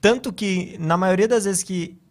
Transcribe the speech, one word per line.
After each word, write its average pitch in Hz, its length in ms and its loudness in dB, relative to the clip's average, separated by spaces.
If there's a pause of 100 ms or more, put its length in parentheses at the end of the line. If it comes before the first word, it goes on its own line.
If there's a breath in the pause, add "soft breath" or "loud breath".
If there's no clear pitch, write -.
tanto 240 320 2
que, 185 480 -4
na 165 160 0
maioria 185 320 2
das 226 160 2
vezes 196 180 -2
que 175 340 -6 (140)